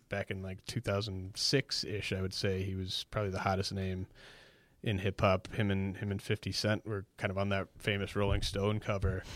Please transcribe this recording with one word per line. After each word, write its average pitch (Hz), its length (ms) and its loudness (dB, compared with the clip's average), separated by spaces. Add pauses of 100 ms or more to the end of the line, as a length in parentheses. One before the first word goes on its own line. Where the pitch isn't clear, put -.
back 101 220 -4
in, 98 120 -6
like, 95 220 -10
two - 160 -4
thousand 101 560 -2
six-ish, - 800 0
I 95 80 0
would 92 100 0
say. 95 300 0
He 95 140 -4
was 92 340 -4
probably 104 200 -2
the 92 100 -2
hottest 95 340 2
name 95 320 -2 (760)
in 104 180 2
hip-hop. 98 540 4
Him 104 160 2
and, 98 280 0
him 104 120 -2
and 98 120 -2
fifty - 300 -2
Cent 107 340 0
were 101 180 -4 (140)
kind 104 120 0
of 92 60 -4
on 101 140 2
that 98 260 0
famous 101 400 0
Rolling 101 240 4
Stone 104 400 2
cover, 95 420 0 (140)